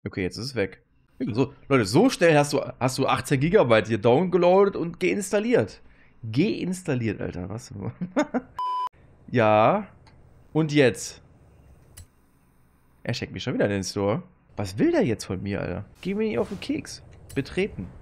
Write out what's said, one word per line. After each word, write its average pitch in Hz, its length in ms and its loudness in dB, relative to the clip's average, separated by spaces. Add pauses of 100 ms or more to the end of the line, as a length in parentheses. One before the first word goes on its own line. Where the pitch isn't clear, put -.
Okay, 101 180 -6
jetzt 90 140 -4
ist 107 100 -10
es 135 100 -12
weg. 98 260 -4 (380)
So, 143 340 -2 (140)
Leute, 131 160 4
so 160 260 4
schnell 165 260 4
hast 143 160 2
du, 135 80 0 (200)
hast 127 180 0
du 135 80 2
achtzehn 131 320 0
Gigabyte 135 500 4
hier 113 100 0
downgeloadet 180 760 4
und 160 220 -6
geinstalliert. 196 800 0 (500)
Geinstalliert, 135 920 -2
Alter, 90 280 -8
was? 110 240 -12 (840)
<laughs> - 760 -10
Ja. 117 560 4 (680)
Und 151 200 -2
jetzt? 139 480 2 (1800)
Er 123 100 -4
schickt - 180 -8
mich - 120 -10
schon 135 100 -4
wieder 247 120 0
in 104 40 0
den 98 140 -2
Store. 104 400 -2 (320)
Was 98 200 -8
will 311 140 2
der 320 140 2
jetzt 113 200 -2
von 107 180 -6
mir, 101 180 -4
Alter? 90 240 -6 (160)
Geh 196 140 -6
mir 220 140 -2
nicht 214 100 -4
auf 214 100 -2
den 196 120 -10
Keks. - 420 -10 (320)
Betreten. 185 520 -6 (160)